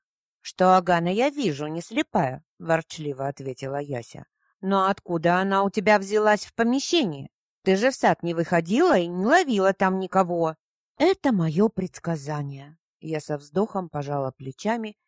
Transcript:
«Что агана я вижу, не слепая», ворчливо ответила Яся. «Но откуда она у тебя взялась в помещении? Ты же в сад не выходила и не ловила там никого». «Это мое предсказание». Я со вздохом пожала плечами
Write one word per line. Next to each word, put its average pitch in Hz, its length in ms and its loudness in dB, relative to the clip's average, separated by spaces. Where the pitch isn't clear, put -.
«Что 185 340 4
агана 175 320 2
я 226 220 0
вижу, 170 360 -4
не 160 160 -6
слепая», 180 600 -4
ворчливо 156 720 -4
ответила 135 520 -8
Яся. 139 440 -10
«Но 190 280 0
откуда 175 500 0
она 196 240 0
у 196 80 0
тебя 208 280 2
взялась 208 460 2
в - 100 -20
помещении? 233 760 -2
Ты 190 140 4
же 233 140 2
в 262 40 -4
сад 190 280 2
не 170 120 -4
выходила 185 640 2
и 170 80 2
не 180 180 -4
ловила 233 480 2
там 190 260 0
никого». 175 580 0
«Это 294 340 2
мое 175 360 2
предсказание». 147 1080 -8
Я 156 200 -6
со 151 180 -6
вздохом 180 500 -4
пожала 143 420 -4
плечами 208 680 -8